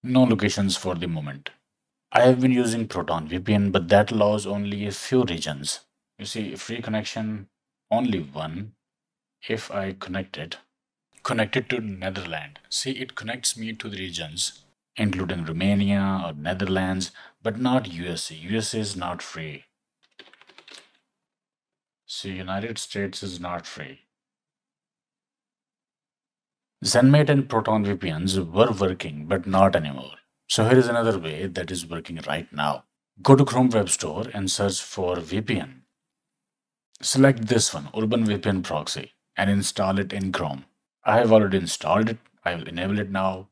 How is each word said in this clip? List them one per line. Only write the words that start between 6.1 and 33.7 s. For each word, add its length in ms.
You 60
see, 320
free 260
connection, 640
only 300
one. 540
If 220
I 220
connect 440
it, 200
connect 340
it 120
to 120
Netherlands. 800
See, 220
it 240
connects 420
me 180
to 140
the 80
regions, 680
including 480
Romania 840
or 60
Netherlands, 800
but 160
not 320
U 160
S 240
A. 20
U 240
S 160
A 40
is 180
not 260
free. 440
See, 260
United 460
States 440
is 160
not 300
free. 320
Zenmate 440
and 200
Proton 360
V 100
P 160
Ns 300
were 320
working, 540
but 200
not 300
anymore. 400
So 200
here 100
is 100
another 280
way 300
that 240
is 160
working 400
right 260
now. 300
Go 140
to 80
Chrome 240
Web 200